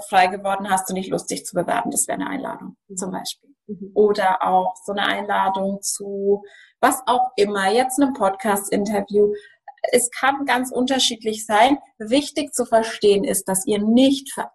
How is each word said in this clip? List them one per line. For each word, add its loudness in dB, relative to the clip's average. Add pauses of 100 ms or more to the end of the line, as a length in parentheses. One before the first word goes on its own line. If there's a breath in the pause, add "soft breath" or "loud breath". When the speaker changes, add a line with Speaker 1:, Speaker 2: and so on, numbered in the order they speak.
Speaker 1:
frei 6
geworden. -4
Hast -2
du -4
nicht -6
Lust, -4
dich -6
zu -12
bewerben?“ -2
Das -2
wäre -6
eine -6
Einladung, -10 (120)
Speaker 2:
Mhm. -12
Speaker 1:
zum -6
Beispiel. -12 (160)
Speaker 2:
Mhm. -12
Speaker 1:
Oder 2
auch 2 (100)
so -6
eine -2
Einladung -2
zu -2 (420 loud breath)
was 2
auch 0
immer, 2
jetzt 0
einem 2
Podcast-Interview. 0 (580 loud breath)
Es 2
kann -2
ganz -2
unterschiedlich -2
sein. 4 (200)
Wichtig -2
zu -2
verstehen 2
ist, -2
dass -2
ihr 0
nicht 4
für -8